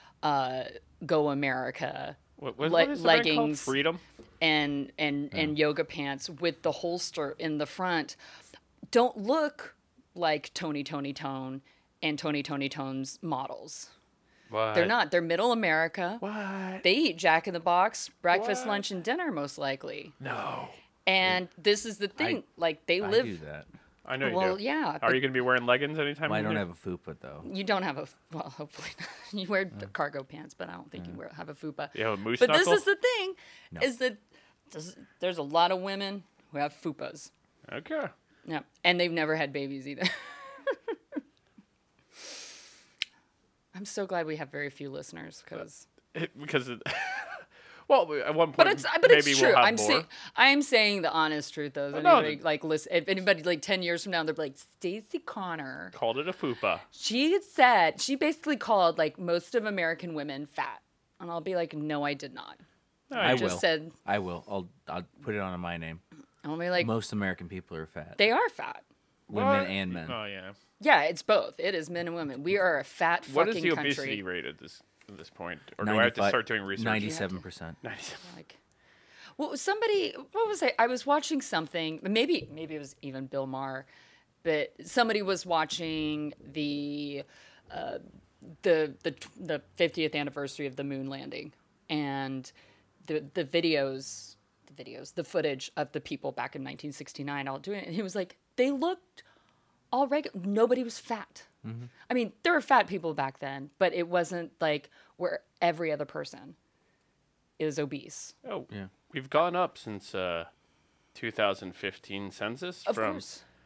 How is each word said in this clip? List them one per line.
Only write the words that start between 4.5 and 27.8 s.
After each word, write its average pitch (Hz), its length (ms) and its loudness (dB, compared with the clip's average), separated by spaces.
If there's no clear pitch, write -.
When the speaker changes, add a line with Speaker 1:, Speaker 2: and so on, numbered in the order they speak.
Speaker 1:
and, 143 360 -2
and 151 260 0
Speaker 3:
Yeah. 151 80 6
Speaker 1:
yoga 156 160 0
pants 139 460 -6
with 165 340 -2
the 160 80 2
holster 170 680 -4
in 156 200 -2
the 147 80 -2
front 170 500 -2
don't 240 280 4
look 294 580 -2
like 156 380 0
Tony, 147 300 -4
Tony 139 300 -6
Tone 135 480 -8
and 151 160 0
Tony, 147 240 -2
Tony 139 280 -4
Tone's 135 520 -8
models. 147 680 -6
Speaker 2:
What? 110 260 2
Speaker 1:
They're 170 100 8
not. 208 240 4
They're 175 120 4
middle 170 300 4
America. 180 680 2
Speaker 2:
What? 190 640 -6
Speaker 1:
They 180 100 8
eat 247 240 2
Jack 165 300 4
in 180 80 -4
the 170 40 -4
Box, 180 500 2
breakfast, 196 460 2
Speaker 2:
What? 208 60 0
Speaker 1:
lunch, 202 180 -4
and 180 120 -6
dinner, 302 280 -2
most 143 260 -6
likely. 135 640 -6
Speaker 2:
No. 107 500 -6
Speaker 1:
And 185 400 4
this 208 300 2
is 208 100 -8
the 202 80 -4
Speaker 3:
I, 202 180 -4
Speaker 1:
thing. 311 200 -2
Like, 160 300 -2
they 175 160 2
Speaker 3:
I 196 80 -2
Speaker 1:
live 233 160 4
Speaker 3:
do 95 200 -6
that. 76 200 -12
Speaker 2:
I 131 120 -4
know 135 100 0
you 123 80 0
Speaker 1:
Well, 185 220 2
Speaker 2:
do. 202 60 -6
Speaker 1:
yeah, 240 380 -2
Speaker 2:
Are 117 80 4
Speaker 1:
but 131 60 6
Speaker 2:
you 131 60 4
gonna 135 120 0
be 127 80 2
wearing 123 240 4
leggings 143 320 2
anytime 143 320 -2
Speaker 3:
Well, 107 80 2
I 107 60 0
Speaker 2:
soon? 107 100 0
Speaker 3:
don't 104 40 0
have 95 120 -2
a 87 40 -12
fupa, 85 460 -10
though. 73 220 -14
Speaker 1:
You 196 120 -6
don't 196 200 0